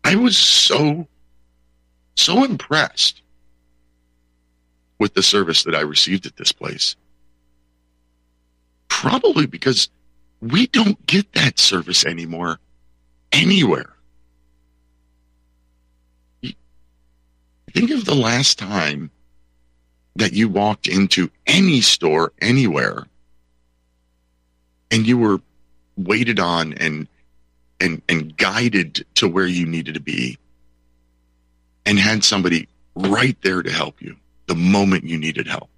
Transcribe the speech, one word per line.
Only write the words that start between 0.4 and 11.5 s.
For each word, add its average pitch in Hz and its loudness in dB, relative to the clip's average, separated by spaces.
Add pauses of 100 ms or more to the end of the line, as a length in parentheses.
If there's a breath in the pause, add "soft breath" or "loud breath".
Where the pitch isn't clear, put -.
so 226 4
impressed - -2 (1800)
with 104 0
the 98 2
service 92 2
that 82 -2
I 76 0
received 80 -2
at - -16
this - -4
place. - -6 (1900)
Probably 254 0
because - -2 (520)
we 151 0
don't 208 0
get - 0
that - 0